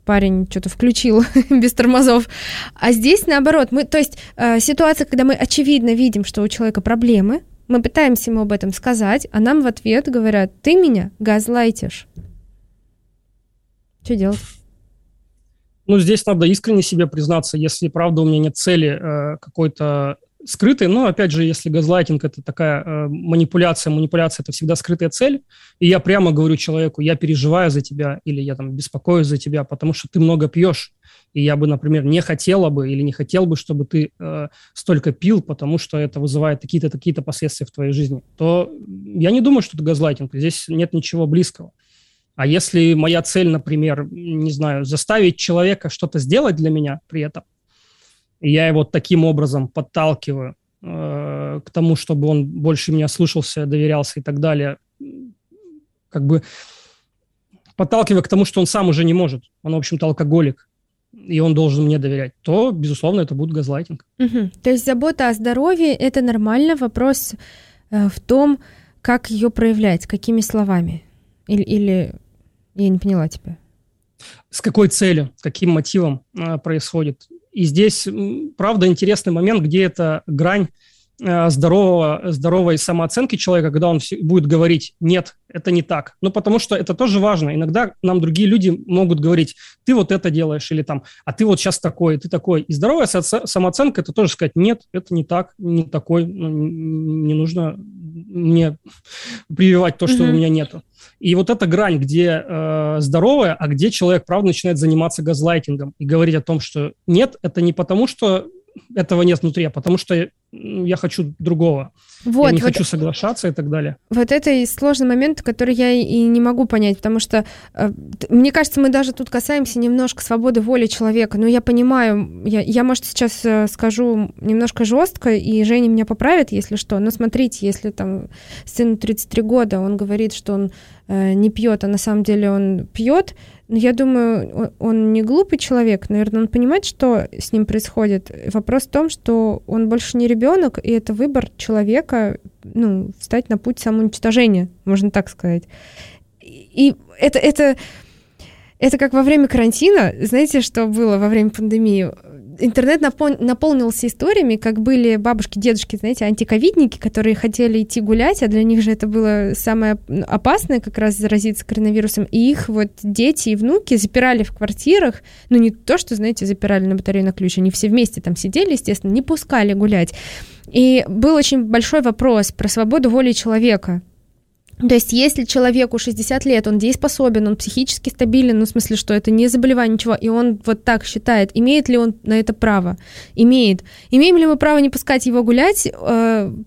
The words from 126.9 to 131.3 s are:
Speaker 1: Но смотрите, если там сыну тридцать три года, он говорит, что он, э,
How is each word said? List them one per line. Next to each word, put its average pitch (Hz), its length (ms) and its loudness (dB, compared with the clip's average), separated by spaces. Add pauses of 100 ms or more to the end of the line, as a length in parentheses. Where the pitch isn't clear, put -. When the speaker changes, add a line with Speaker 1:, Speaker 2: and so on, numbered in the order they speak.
Speaker 1:
Но 214 120 -2
смотрите, 226 540 -2
если 202 260 -4
там 190 360 -8 (380)
сыну 233 320 -2
тридцать 220 320 -6
три - 120 -2
года, 220 380 0
он 196 180 -2
говорит, 208 360 -4
что - 200 -8
он, 196 180 -4 (360)
э, 196 260 0